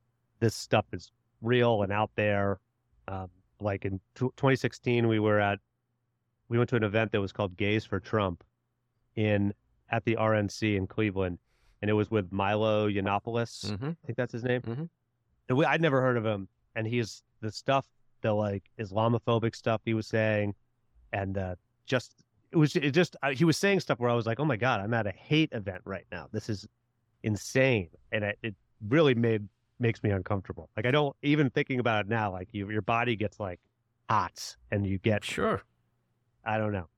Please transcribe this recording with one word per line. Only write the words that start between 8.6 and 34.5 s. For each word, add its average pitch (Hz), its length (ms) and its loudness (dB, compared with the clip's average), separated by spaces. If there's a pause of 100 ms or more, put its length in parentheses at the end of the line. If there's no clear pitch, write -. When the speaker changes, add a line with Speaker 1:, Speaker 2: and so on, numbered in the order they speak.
Speaker 1:
in, 104 380 2 (360)
at 117 140 -2
the 113 120 0
R 110 180 2
N 104 140 2
C 107 280 0
in 95 100 -2
Cleveland. 95 520 -2 (420)
And 104 100 0
it 107 40 4
was 104 160 0
with 98 220 0
Milo 107 560 2
Yiannopoulos. 101 840 -2
Speaker 2:
Mm-hmm. 110 200 -6
Speaker 1:
I - 160 -12
think 117 100 -8
that's 123 160 -4
his 113 100 -8
name. 123 200 -2
Speaker 2:
Mm-hmm. 123 220 -8 (640)
Speaker 1:
And 127 100 2
we, 160 80 4
I'd 147 160 2
never 135 180 4
heard 127 160 2
of 110 80 -2
him. 101 240 -2 (260)
And 113 120 -4
he 120 120 -2
is, - 240 -4 (180)
the 107 120 -6
stuff, 135 340 -2 (360)
the, 113 100 2
like, 104 380 -2 (100)
Islamophobic 113 720 0
stuff - 300 -2
he 113 100 -2
was 110 120 -2
saying, 107 480 0 (580)
and, 98 260 -4
uh, 92 160 -4 (320)
just, - 380 -4 (260)
it 175 60 -4
was, 151 180 4
it 151 180 0
just, 170 300 2
uh, 139 80 0
he 135 140 0
was 160 140 4
saying 196 220 2
stuff - 200 -2
where 120 80 0
I 120 60 2
was 117 120 0
like, 113 140 -2
"Oh 151 60 0
my 131 100 0
God, 117 240 0
I'm 107 140 -2
at 110 120 0
a 95 60 -4
hate 156 400 0
event 95 320 -8
right 92 260 -8
now. 78 220 -12
This 107 160 -6
is 107 180 -6 (560)
insane." 110 680 0 (200)
And 107 140 -2
it, 104 180 -4
it 110 120 -6 (340)
really 139 260 4
made, 113 320 2 (320)
makes 117 240 0
me 110 60 2
uncomfortable. 95 720 -4
Like, 110 80 -2
I 123 40 2
don't, 147 300 2
even 147 300 2
thinking 139 300 -2
about 107 260 0
it - 20 -6
now, 107 240 0
like, 92 200 -10
you, 101 180 -6
your 107 100 -2
body 117 340 0
gets, 101 240 -4
like, 92 220 -8 (480)
hot 98 480 -2 (140)